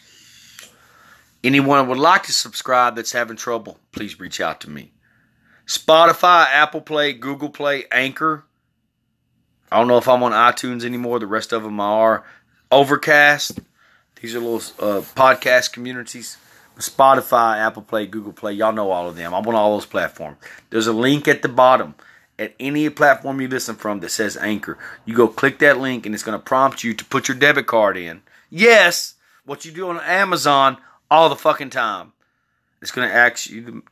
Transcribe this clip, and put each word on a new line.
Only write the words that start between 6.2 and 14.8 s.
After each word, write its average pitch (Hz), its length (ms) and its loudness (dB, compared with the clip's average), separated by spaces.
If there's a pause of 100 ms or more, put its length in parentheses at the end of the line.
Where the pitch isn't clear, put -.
Apple 151 300 0
Play, 147 320 -4
Google 135 360 -10
Play, 143 420 -4
Anchor. 147 540 -4 (1300)
I 101 60 2
don't 117 100 2
know 123 100 4
if 117 100 0
I'm 127 160 4
on 120 80 0
iTunes 120 520 0
anymore. 120 360 -4
The 107 80 -10
rest 110 240 -4
of 113 120 -4
them 104 160 -10
are. 107 440 2 (480)
Overcast. 147 880 4 (640)
These 117 140 -12
are 120 40 -6
little, 117 180 -4 (220)
uh, 101 220 -2